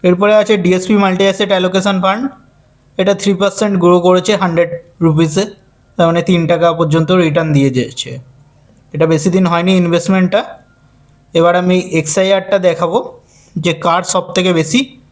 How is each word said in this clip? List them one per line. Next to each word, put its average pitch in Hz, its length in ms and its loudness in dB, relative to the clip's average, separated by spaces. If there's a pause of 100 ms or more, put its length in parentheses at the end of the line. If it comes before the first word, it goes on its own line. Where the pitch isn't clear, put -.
এরপরে 190 320 2
আছে 208 140 0 (100)
ডিএসপি 185 380 0
মাল্টি 190 260 0
অ্যাসেট 196 260 -2
অ্যালোকেশন 185 500 0
ফান্ড, 202 180 -2 (760)
এটা 190 200 2
থ্রি 202 200 0
পার্সেন্ট 202 420 -2
গ্রো 175 140 6 (100)
করেছে 180 260 2 (100)
হান্ড্রেড 170 280 -2 (340)
রুপিসে, 160 400 0 (520)
তার 170 120 2
মানে 170 200 0
তিন 175 120 2 (100)
টাকা 170 180 2 (100)
পর্যন্ত 160 320 0 (140)
রিটার্ন 160 320 0
দিয়ে 139 200 2
দিয়েছে। - 340 -6 (840)
এটা 160 180 0
বেশি 156 220 0
দিন 185 180 2
হয়নি 175 200 0 (100)
ইনভেস্টমেন্টটা। 180 580 0 (960)
এবার 175 240 4
আমি 180 140 2 (240)
এক্সআইআরটা 190 560 0 (120)
দেখাবো 170 300 -2 (680)
যে 175 80 0 (120)
কার 175 180 0 (100)
সব 180 120 -2 (120)
থেকে 185 220 0
বেশি। 160 220 0 (320)